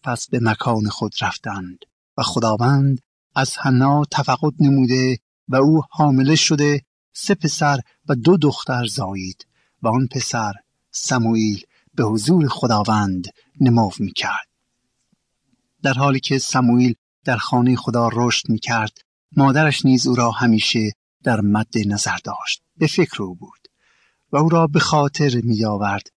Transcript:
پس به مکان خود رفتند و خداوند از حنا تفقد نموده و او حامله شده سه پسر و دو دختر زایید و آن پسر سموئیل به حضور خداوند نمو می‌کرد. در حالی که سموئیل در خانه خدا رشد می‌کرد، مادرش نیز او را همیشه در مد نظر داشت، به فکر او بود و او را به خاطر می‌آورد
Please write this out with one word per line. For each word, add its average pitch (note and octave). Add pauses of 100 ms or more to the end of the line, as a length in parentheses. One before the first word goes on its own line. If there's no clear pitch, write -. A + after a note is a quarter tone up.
پس B2
به B2
مکان A2
خود G#2+
رفتند F#2+ (400)
و -
خداوند B2 (360)
از C3
حنا C#3
تفقد D3
نموده C3 (300)
و B2+
او D3+
حامله D3
شده D3 (320)
سه -
پسر C#3+ (300)
و C#3+
دو E3
دختر C3
زایید F#2+ (340)
و A#2
آن B2
پسر A#2 (380)
سموئیل A2+ (320)
به A2+
حضور A#2
خداوند G#2 (340)
نمو A#2
می‌کرد. - (1400)
در C#3
حالی C3+
که C3+
سموئیل B2 (300)
در A#2+
خانه B2
خدا A#2
رشد A#2
می‌کرد، A2 (400)
مادرش C#3+
نیز B2+
او B2
را A#2+
همیشه A2 (320)
در A2+
مد G#2 (100)
نظر G2+
داشت، - (140)
به D#3
فکر D3+
او F2+
بود - (640)
و C#3+
او D#3
را E3
به D3
خاطر C#3+
می‌آورد G#2